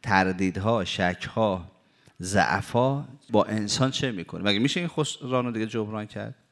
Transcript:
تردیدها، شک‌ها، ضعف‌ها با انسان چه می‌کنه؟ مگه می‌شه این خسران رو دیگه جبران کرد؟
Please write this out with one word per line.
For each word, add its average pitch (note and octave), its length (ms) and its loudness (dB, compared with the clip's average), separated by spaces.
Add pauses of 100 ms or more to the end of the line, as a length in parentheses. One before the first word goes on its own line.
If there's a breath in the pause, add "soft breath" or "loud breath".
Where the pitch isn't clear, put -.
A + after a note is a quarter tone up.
تردیدها، F#2+ 800 2
شک‌ها، F2+ 840 -2 (500 soft breath)
ضعف‌ها G#2 880 2 (220)
با G#2+ 140 4
انسان A2 480 0
چه B2+ 200 -2
می‌کنه؟ F2 320 -8
مگه G2+ 160 2
می‌شه C#3+ 200 2
این E3+ 100 -4
خسران B2+ 560 -2
رو B2 60 -4
دیگه A2 160 -2
جبران G#2+ 380 -4
کرد؟ G#2+ 300 -10 (160)